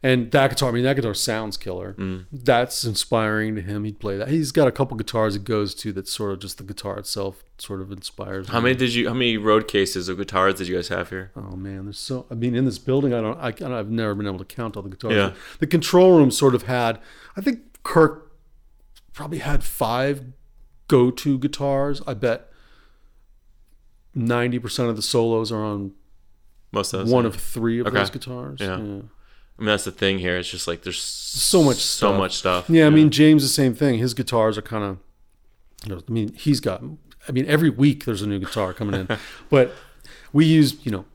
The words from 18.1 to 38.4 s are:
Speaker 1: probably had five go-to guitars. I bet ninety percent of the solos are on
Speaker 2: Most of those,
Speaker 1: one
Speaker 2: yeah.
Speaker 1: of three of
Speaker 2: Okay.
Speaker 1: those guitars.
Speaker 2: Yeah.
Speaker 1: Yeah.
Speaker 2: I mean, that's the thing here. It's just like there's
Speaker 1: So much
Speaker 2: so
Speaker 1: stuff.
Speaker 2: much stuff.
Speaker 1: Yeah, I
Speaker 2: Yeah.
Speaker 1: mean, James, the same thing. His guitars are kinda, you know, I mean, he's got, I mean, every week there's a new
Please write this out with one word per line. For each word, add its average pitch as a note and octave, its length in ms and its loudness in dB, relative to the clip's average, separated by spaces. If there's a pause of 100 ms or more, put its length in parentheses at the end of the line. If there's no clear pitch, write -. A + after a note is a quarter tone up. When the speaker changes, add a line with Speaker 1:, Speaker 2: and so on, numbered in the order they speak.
Speaker 1:
probably D3+ 240 -10
had C#3 260 2
five C3 580 0 (640)
go-to B2+ 520 4
guitars. C#3 680 -2
I C#3 60 -6
bet A2+ 380 -2 (1600)
ninety A#2+ 440 -2
percent B2 300 -4
of A2 80 -2
the A2 60 -6
solos A2+ 480 0
are G#2+ 120 -4
on G2+ 300 -6 (800)
Speaker 2:
Most G2+ 200 -4
of F#2+ 80 -4
those, A2 120 0
Speaker 1:
one B2 120 4
Speaker 2:
yeah. A2+ 40 0
Speaker 1:
of G2 80 -6
three A#2 440 -2
of A#2+ 60 -2
Speaker 2:
Okay. A2 120 -2
Speaker 1:
those G2 120 0
guitars. B2+ 500 -12
Speaker 2:
Yeah. F#2+ 180 -4
Speaker 1:
Yeah. G2+ 220 -8 (560)
Speaker 2:
I - 60 -12
mean, A2 40 -2
that's G#2 180 0
the F#2+ 80 -8
thing G2 260 0
here. F2+ 180 -2
It's F2+ 140 -6
just F2 160 -10
like E2+ 160 -6
there's F2+ 180 -8
Speaker 1:
So - 600 0
much C3+ 140 4
Speaker 2:
so - 320 0
Speaker 1:
stuff. G2 100 2
Speaker 2:
much F#2+ 180 -2
stuff. F2+ 320 0
Speaker 1:
Yeah, E3 140 8
I D3+ 60 8
Speaker 2:
Yeah. - 20 8
Speaker 1:
mean, D#3 200 8
James, D3+ 320 8
the C#3 60 0
same B2+ 260 2
thing. C3 240 2
His A#2+ 160 0
guitars A2+ 440 0
are G#2 40 -10
kinda, G2+ 360 -6 (880)
you G2+ 80 -8
know, E2 120 -14
I - 40 -10
mean, A2+ 240 -2
he's C#3+ 260 0
got, F#2 220 -4 (460)
I - 40 -6
mean, C3 140 -2
every D3+ 240 4
week C3+ 340 2
there's G#2 180 -4
a G#2 40 -4
new G2+ 140 -2